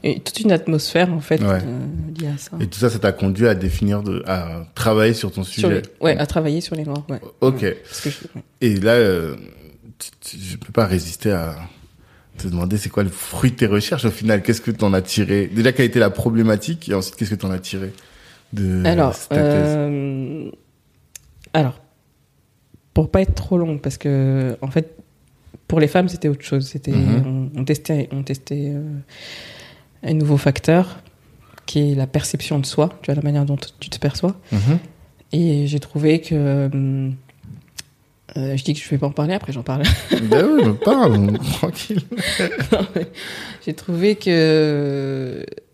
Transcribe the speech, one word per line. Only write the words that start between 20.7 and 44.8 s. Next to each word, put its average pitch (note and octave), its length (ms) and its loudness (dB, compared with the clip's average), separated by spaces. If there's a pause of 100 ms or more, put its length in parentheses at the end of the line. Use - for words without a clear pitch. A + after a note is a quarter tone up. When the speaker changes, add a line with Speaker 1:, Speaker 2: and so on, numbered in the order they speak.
Speaker 1:
alors, C#3+ 280 0 (1120)
pour D#3+ 180 2
pas F#3+ 120 4
être - 120 2
trop - 220 0
longue, D#3+ 240 0
parce C3+ 160 -4
que, C3+ 640 2
en C3+ 100 -6
fait, D#3+ 240 -2 (720)
pour E3 120 2
les D3+ 80 6
femmes, F#3 220 2
c'était F3 180 -4
autre C#3 180 -2
chose. C3+ 220 -2
C'était, C#3 240 -6
Speaker 2:
Mhm. C3 640 2
Speaker 1:
on, C3 60 -4
on - 40 0
testait, D3+ 460 0
on C#3 100 -4
testait, C#3+ 540 -6
euh, C#3+ 60 -4 (1200)
un D#3+ 100 -2
nouveau D3 240 2
facteur, D#3+ 640 2 (680)
qui - 140 -2
est C#3+ 160 2
la C3+ 100 0
perception C#3+ 540 -2
de C3+ 80 0
soi, D#3 220 2 (120)
tu - 60 -8
vois, C#3+ 80 0
la D3 80 -2
manière C#3+ 220 2
dont C#3+ 120 -2 (220)
tu - 100 -14
te - 80 -10
perçois. F3 380 -2 (160)
Speaker 2:
Mhm. A#2+ 260 2 (540)
Speaker 1:
Et D3+ 340 2
j'ai D3 140 -2
trouvé D#3 420 2
que, D#3+ 140 -4
euh, C#3 760 0 (1300)
euh, C3+ 180 -4
je C3+ 80 -4
dis D3 120 -2
que D3 40 -10
je - 100 -14
vais C#3+ 100 0
pas C#3+ 80 -2
en D3 40 -2
parler, D#3 220 -2
après G3 200 -6
j'en B2+ 100 -8
parle. - 180 -2
<laughs> - 480 0
Speaker 2:
Ben F3 160 6
oui, D4+ 220 6
mais G#2 60 2
parle, A2+ 680 4
<laughs> C#3+ 200 -4
tranquille. F3 420 -4 (720)
Speaker 1:
Non, F#3+ 140 2 (100)
mais E3 120 -2 (580)
j'ai D3+ 80 -4
trouvé F#3 440 0
que C#3+ 1300 2 (300)